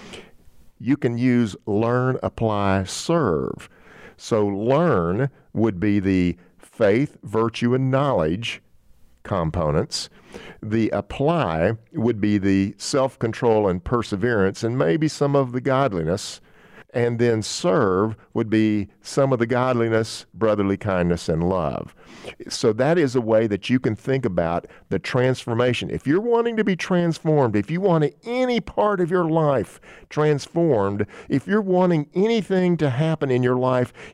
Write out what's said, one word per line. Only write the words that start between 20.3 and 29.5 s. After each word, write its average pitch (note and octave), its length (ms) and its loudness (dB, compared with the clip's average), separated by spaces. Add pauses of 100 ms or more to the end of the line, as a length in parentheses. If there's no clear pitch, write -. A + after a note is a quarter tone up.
brotherly G2+ 420 0
kindness, F2 540 -2
and E2 180 0
love. D2+ 460 -4 (540)
So - 260 0
that C#3 240 2
is C3+ 180 2
a B2+ 60 2
way A2+ 240 2
that G2+ 240 -4
you B2+ 100 2
can A2+ 160 -2
think C3 300 -4
about F2 400 -2 (240)
the - 80 -2
transformation. B2 920 -2
If - 160 -6
you're D#3+ 120 2
wanting A#3 380 0
to A3 60 0
be G3 120 0
transformed, D#3 800 0
if G2+ 140 0
you E3+ 100 -4
want E3 320 2 (120)
any B3 360 0
part G#3 420 0
of E3 100 0
your F3+ 180 2
life D3 500 0 (300)